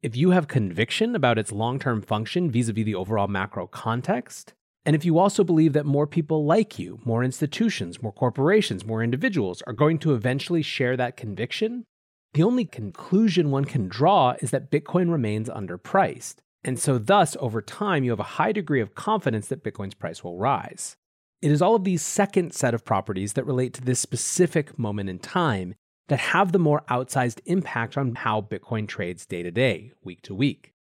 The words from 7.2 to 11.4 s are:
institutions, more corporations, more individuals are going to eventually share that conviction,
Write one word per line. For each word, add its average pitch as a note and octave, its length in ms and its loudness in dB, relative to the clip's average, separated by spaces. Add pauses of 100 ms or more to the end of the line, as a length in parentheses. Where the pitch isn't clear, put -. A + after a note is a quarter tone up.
institutions, B2+ 800 -2
more A2 100 -6
corporations, C3 720 2
more A2 180 -2
individuals B2+ 640 -2
are - 80 -8
going D#3 240 2
to D3+ 160 2
eventually C3+ 480 0
share B2+ 340 -2
that B2 200 -2
conviction, A3 680 -6 (480)